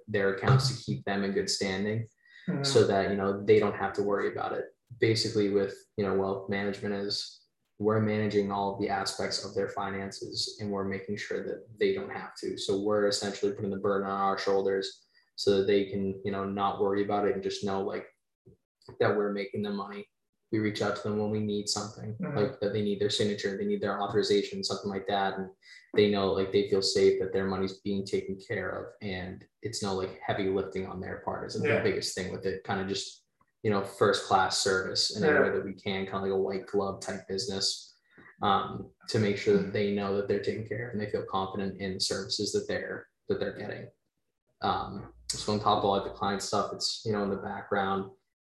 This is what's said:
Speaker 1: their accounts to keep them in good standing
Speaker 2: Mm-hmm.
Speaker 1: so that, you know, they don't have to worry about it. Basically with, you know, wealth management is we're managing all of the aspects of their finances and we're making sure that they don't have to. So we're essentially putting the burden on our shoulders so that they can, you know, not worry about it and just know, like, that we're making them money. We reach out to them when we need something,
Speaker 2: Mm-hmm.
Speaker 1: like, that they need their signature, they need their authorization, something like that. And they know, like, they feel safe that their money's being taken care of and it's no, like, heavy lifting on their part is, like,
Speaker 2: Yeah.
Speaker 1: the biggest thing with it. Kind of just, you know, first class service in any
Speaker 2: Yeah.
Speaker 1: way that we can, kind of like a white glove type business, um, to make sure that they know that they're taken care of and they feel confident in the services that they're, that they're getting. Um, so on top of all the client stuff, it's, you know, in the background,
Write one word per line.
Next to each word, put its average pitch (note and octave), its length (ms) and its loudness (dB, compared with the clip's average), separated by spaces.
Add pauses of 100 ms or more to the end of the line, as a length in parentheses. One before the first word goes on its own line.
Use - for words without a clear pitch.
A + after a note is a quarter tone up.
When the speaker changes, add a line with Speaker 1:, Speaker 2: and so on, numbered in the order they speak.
Speaker 1:
their G2 300 2
accounts - 320 6
to - 160 -6
keep - 220 -4
them G2 180 0
in G2 80 0
good G2 180 0
standing G#2 560 -2 (420)
Speaker 2:
Mm-hmm. C#3+ 140 0
Speaker 1:
so C#3 240 6
that, G2 240 4
you G2+ 60 0
know, G2 280 0
they G#2+ 140 8
don't G2+ 160 4
have G2 200 -2
to G2+ 100 0
worry G2+ 260 0
about - 220 -4
it. - 140 -4 (340)
Basically A2 500 4
with, G2 240 2 (220)
you G#2 100 0
know, F#2+ 80 2
wealth F#2+ 340 0
management G2+ 460 -2
is G2+ 460 -4 (400)
we're G#2+ 200 4
managing G#2 520 4
all G2 220 0
of G2+ 60 -4
the G2+ 80 0
aspects G2 560 -2
of G2 120 -10
their G2 140 0
finances G2 880 -6
and G#2 100 -4
we're G2 140 0
making G2 320 -4
sure G2 280 -6
that - 220 -8 (140)
they G2 120 4
don't F#2+ 200 -6
have - 240 -10
to. - 200 -6
So G2 260 -2
we're G#2 260 4
essentially G2+ 440 0
putting G2+ 200 -4
the F#2+ 40 -4 (120)
burden G2 200 0
on G2 120 -2
our G2 180 2
shoulders G2 680 0 (280)
so G2+ 220 4
that G2 100 4
they G2+ 200 4
can, F#2+ 380 -2
you G#2+ 60 -2
know, G2 140 -2
not G2 360 0
worry G2+ 240 2
about G2+ 220 2
it F#2+ 80 4
and F#2+ 80 -4
just F#2+ 220 -4
know, F#2+ 180 0
like, - 240 -4 (960)
that A2 160 4
we're G#2 160 2
making G2+ 300 -4
them G#2 140 -2
money. G2+ 320 -8 (440)
We A2 80 2
reach G#2+ 200 0
out G#2 160 0
to - 60 -10
them G#2 160 -2
when G#2+ 120 0
we G#2+ 100 0
need G#2 280 -2
something, G#2+ 520 -6
Speaker 2:
Mm-hmm. - 180 -4
Speaker 1:
like, G#2 220 0
that G2+ 120 0
they G#2+ 80 0
need G2+ 200 0
their G#2 100 2
signature, G2+ 480 0
they G#2 80 -2
need G2+ 160 0
their G2+ 180 0
authorization, G3+ 640 2
something G2+ 260 -4
like G2 200 -4
that. G2 280 0
And F#2+ 120 -6 (460)
they G#2 160 8
know, G2 220 2
like, F#2+ 200 0
they G2+ 180 4
feel G2 100 4
safe F#2+ 400 6
that F#2+ 140 -4
their G2 120 2
money's F#2+ 340 -2
being G2 260 -2
taken F#2+ 320 -4 (100)
care F#2+ 220 -4
of F#2+ 160 -6 (160)
and F#2 420 -8 (180)
it's A2+ 200 -6
no, G2 120 0
like, F#2 320 -4
heavy G2+ 220 0
lifting F#2+ 380 -2
on F#2+ 140 -8
their F#2 260 -8
part - 200 -6
is, - 120 -6
like, - 100 0
Speaker 2:
Yeah. G2+ 140 4
Speaker 1:
the G#2 80 4
biggest - 240 -2
thing F#2 180 -6
with F#2+ 140 -6
it. F2+ 180 -4
Kind G2 160 -2
of F#2+ 80 -4
just, - 360 -6 (400)
you A2 80 2
know, G2 100 2
first G2 460 2
class F#2 340 4
service F#2 540 0
in G#2 80 2
any F#2 100 6
Speaker 2:
Yeah. - 80 6
Speaker 1:
way G2 80 2
that - 140 -2
we G2 100 -8
can, G2 320 -4
kind G2 120 -4
of F#2+ 40 -4
like F#2+ 160 0
a - 0 - (100)
white G2 180 -4
glove F#2+ 340 -2
type G2 260 -8
business, - 680 -4 (440)
um, G2 500 0 (180)
to A#2+ 100 2
make G2+ 180 2
sure G#2 220 4
that F#2+ 140 -2
they G#2 200 2
know G2+ 240 0
that G2+ 120 0
they're G2+ 200 0
taken G#2+ 180 -4
care A2+ 200 -6
of B2 80 -10
and G#2 80 -4
they G#2 80 -6
feel G2 180 -2
confident G2 520 -4
in G2 140 -4
the F#2+ 60 -8
services G2+ 520 -2
that G2+ 160 -2
they're, - 400 -6 (200)
that G3+ 120 -2
they're - 180 -6
getting. F#3 300 -10 (760)
Um, G2 500 -2 (160)
so - 240 -2
on G#2+ 60 2
top G#2 200 4
of G#2 60 2
all G2 200 4
the - 60 -8
client G2 320 -2
stuff, G2+ 300 0
it's, - 320 -4
you A2 80 0
know, G2+ 120 0
in G2 60 0
the G2 60 0
background, G2 720 -2 (460)